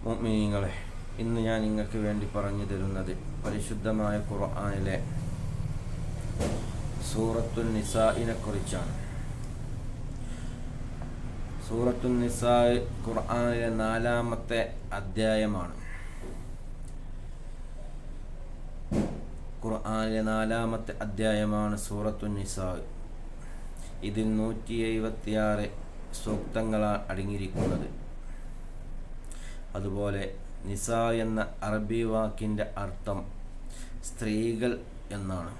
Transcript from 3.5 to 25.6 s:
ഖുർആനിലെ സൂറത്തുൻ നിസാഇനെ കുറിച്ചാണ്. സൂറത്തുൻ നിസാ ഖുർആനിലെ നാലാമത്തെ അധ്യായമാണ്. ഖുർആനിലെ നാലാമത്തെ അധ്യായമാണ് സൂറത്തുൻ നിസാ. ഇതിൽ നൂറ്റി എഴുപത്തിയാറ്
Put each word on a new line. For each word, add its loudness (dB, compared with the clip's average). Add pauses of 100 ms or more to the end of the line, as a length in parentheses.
ഖുർആനിലെ 2 (2250)
സൂറത്തുൻ 2
നിസാഇനെ 4
കുറിച്ചാണ്. 0 (2750)
സൂറത്തുൻ 4
നിസാ 6 (480)
ഖുർആനിലെ 2 (100)
നാലാമത്തെ 2 (380)
അധ്യായമാണ്. 2 (4000)
ഖുർആനിലെ 2 (120)
നാലാമത്തെ 2 (120)
അധ്യായമാണ് 4 (120)
സൂറത്തുൻ 0
നിസാ. 0 (1400)
ഇതിൽ 2
നൂറ്റി 0 (140)
എഴുപത്തിയാറ് 2 (560)